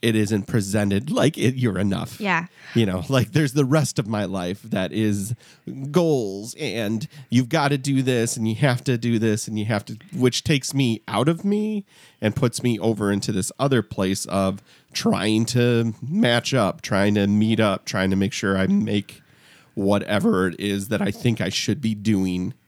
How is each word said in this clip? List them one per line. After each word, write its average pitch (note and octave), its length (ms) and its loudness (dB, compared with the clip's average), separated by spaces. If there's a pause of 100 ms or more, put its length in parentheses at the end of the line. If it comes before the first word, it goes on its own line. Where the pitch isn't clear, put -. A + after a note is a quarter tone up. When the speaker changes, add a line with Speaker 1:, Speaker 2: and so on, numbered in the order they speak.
Speaker 1:
it A2+ 140 2
isn't G#2 320 0
presented G#2 640 0
like G#3 260 0
it, B2+ 180 0
you're A#2+ 220 -2
enough. F#2+ 420 -4
Speaker 2:
Yeah. F3 280 -2 (260)
Speaker 1:
You A2+ 140 2
know, F#2 220 -2
like, B2+ 240 2
there's C#3+ 200 2
the C#3+ 100 2
rest C#3 360 0
of A2 80 -2
my G#2+ 180 -2
life F#2 380 -6
that G2+ 280 -4
is G#2+ 440 0 (560)
goals, B2 680 0
and A2 480 -4 (220)
you've B2 200 2
gotta C#3+ 280 2
do C3+ 240 0
this, B2 340 0
and A2 120 -2
you A2 80 0
have B2 300 0
to B2 120 0
do A#2 220 0
this, G#2+ 280 0
and A2 120 -6
you G#2 60 -2
have G#2 200 -2
to, - 120 -14 (140)
which B2+ 320 2
takes C#3+ 300 0
me B2+ 340 0
out A2+ 220 2
of E3+ 160 -2
me G#3 400 -2 (340)
and G#2+ 160 0
puts - 280 -2
me A#2+ 160 2
over G#2 320 0
into G2+ 200 -2
this F#2+ 280 -2
other C3+ 240 2
place F#2+ 420 -2
of F#2+ 380 -2 (300)
trying A2 520 2
to A#2 560 2
match B2 540 2
up, G2+ 260 0
trying G2+ 320 2
to G2+ 140 4
meet G#2+ 320 2
up, G2+ 260 2
trying F#2+ 240 0
to G2 60 2
make G2 180 0
sure G2 240 0
I F#2+ 80 2
make G#2+ 560 0 (520)
whatever G2+ 760 2
it F2 120 -4
is G2+ 300 -2
that A2+ 120 0
I G3 100 -2
think A#2 280 0
I F2+ 100 -2
should D3+ 300 -4
be A2 160 -2
doing F#2+ 580 0 (140)